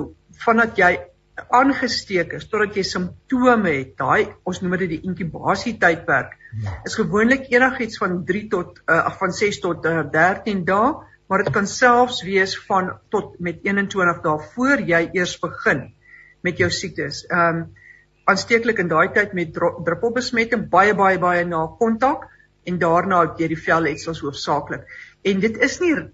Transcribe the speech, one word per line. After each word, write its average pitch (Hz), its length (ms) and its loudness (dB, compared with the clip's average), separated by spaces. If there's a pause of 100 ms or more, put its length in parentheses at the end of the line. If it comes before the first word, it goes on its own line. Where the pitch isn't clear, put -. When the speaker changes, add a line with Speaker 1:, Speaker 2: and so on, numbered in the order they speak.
(420)
Speaker 1:
vandat 226 340 2
jy 180 140 6 (580)
aangesteek 240 880 2
is - 140 -14
totdat 208 260 0
jy 196 80 0
simptome 220 880 0
het, 135 240 -4
daai, 151 380 0 (100)
ons 180 160 -4
noem 180 220 -2
dit 165 140 -4
die - 120 -8
inkubasietydperk, 170 1300 -2 (140)
Speaker 2:
Ja. 107 220 -6 (120)
Speaker 1:
is - 140 -8
gewoonlik 226 540 2
enigiets 247 500 2
van 180 240 -2
drie 208 240 -4
tot, 175 340 -4
eh, 160 140 2
ag, - 200 0
van 185 140 -2
ses 202 280 -2
tot, 165 260 -4
eh, 160 240 0
dertien 185 540 0
dae, 208 300 2 (340)
maar 196 160 0
dit 147 80 -2
kan 202 140 0
selfs 247 600 4
wees 190 300 0 (100)
van 185 240 0 (180)
tot - 300 -6
met 170 240 -8
eenentwintig 196 600 0
dae 156 160 0 (160)
voor 254 260 2
jy 165 320 2
eers 180 260 -2
begin - 560 -2 (480)
met 180 160 -4
jou 175 120 2
siektes. 156 560 -8
Ehm, 170 360 0 (640)
aansteeklik 226 540 0
in 175 100 0
daai 165 240 2
tyd 202 200 0
met 170 220 -6
dro-, 170 300 -2
druppelbesmetting, 226 840 -2
baie, 196 260 6
baie, 190 240 2
baie 175 260 2
na 165 220 -2 (120)
kontak 240 500 0 (380)
en 180 120 -4
daarna 175 460 2 (120)
deur 160 120 -2
die 160 80 -4
velletsels 160 640 -2
hoofsaaklik. 139 640 -4 (380)
En 190 180 2
dit 220 160 0
is 285 240 0
nie 339 140 2 (200)